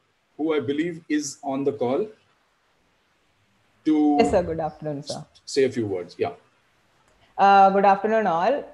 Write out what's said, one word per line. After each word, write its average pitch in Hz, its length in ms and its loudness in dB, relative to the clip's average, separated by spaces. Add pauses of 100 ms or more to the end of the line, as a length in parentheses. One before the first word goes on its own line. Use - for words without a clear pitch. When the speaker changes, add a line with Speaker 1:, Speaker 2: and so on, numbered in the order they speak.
(360)
Speaker 1:
who 156 180 -2
I 151 60 0
believe 156 480 -6
is 147 340 -4
on 139 220 -6
the 139 80 0
call, 139 340 -2 (1800)
to 151 340 2
Speaker 2:
Yes, 226 100 4
sir. 185 140 0
Good 165 160 -8
afternoon, 151 420 -8
sir. 147 240 -14 (200)
Speaker 1:
say - 180 0
a 123 80 0
few 110 160 -4
words. 90 320 -8
Yeah. - 140 -4 (1000)
Speaker 2:
Uh, 196 360 6
good 196 140 2
afternoon, 208 420 2
all. 185 360 -2 (100)